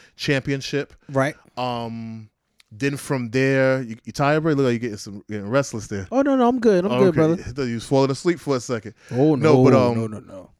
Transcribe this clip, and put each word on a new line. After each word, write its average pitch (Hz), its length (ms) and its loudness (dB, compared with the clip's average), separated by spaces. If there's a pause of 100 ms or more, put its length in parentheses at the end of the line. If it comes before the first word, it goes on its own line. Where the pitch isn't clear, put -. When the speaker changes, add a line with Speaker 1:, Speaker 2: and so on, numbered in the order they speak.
(160)
Speaker 1:
Championship. 139 760 -4 (160)
Speaker 2:
Right. 135 260 -2 (220)
Speaker 1:
Um, 113 720 -8 (480)
then 139 200 -2
from 127 320 -4
there, 131 540 2
you, 113 200 -10
you 110 80 -14
tired, 147 320 0
bro? 160 80 2
Look 139 140 2
like 123 80 2
you're 117 60 -2
getting 110 180 -6
some, 101 320 -16
getting 104 180 -8
restless 123 400 -2
there. 98 240 -8
Speaker 2:
Oh, 262 120 0
no, 277 120 0
no, 240 140 2
I'm 254 100 -2
good. 202 240 4
I'm 208 80 -4
Speaker 1:
Oh, 247 80 0
Speaker 2:
good, 190 100 6
Speaker 1:
okay. 160 60 0
Speaker 2:
brother. 160 200 2
Speaker 1:
I - 160 -8
thought 135 140 -6
you 117 100 -4
was 110 100 -8
falling 135 260 2
asleep 170 280 -2
for 139 180 -2
a - 20 -8
second. 113 360 -8 (160)
Speaker 2:
Oh, 143 240 4
Speaker 1:
No, 151 180 4
Speaker 2:
no, 127 100 8
Speaker 1:
but, 131 100 8
um, 123 220 4
Speaker 2:
no, 113 120 -2
no, 104 120 -12
no. - 300 -18 (100)